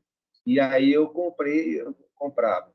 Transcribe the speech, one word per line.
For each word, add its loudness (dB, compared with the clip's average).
e 2
aí 4
eu 2
comprei, -4
eu -10
comprava. -4